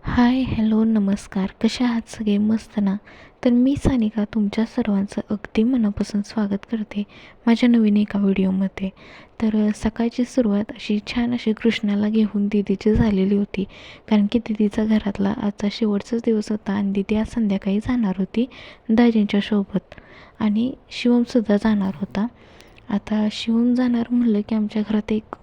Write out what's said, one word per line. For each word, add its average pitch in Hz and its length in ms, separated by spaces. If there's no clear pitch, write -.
हाय, 247 240
हॅलो, 220 420
नमस्कार. 202 640
कसे 226 200
आहात 233 260
सगळे? 208 280
मस्त 214 420
ना? 196 160
तर 254 60
मी 247 260
सानिका 220 480
तुमच्या 214 320
सर्वांचं 202 640
अगदी 214 340
मनापासून 214 580
स्वागत 202 500
करते 208 320
माझ्या 233 240
नवीन 214 280
एका 208 220
व्हिडिओमध्ये. 190 720
तर, 214 260
अ, 214 80
सकाळची 233 500
सुरुवात 208 440
अशी - 380
छान 240 260
अशी 220 200
कृष्णाला 208 560
घेऊन 208 380
दीदीची 202 460
झालेली 202 420
होती, 202 280
कारण 208 220
की 233 80
दीदीचा 214 440
घरातला 208 580
आजचा 208 300
शेवटचाच 214 540
दिवस 220 260
होता 214 220
आणि 202 180
दीदी 196 240
आज 220 120
संध्याकाळी 202 520
जाणार 226 380
होती 220 280
दाजींच्या 220 520
सोबत - 540
आणि 220 340
शिवमसुद्धा 240 680
जाणार 202 380
होता. 202 320
आता 214 420
शिवम 233 420
जाणार 240 380
म्हणलं 240 300
की 220 140
आमच्या 214 340
घरात 214 220
एक - 320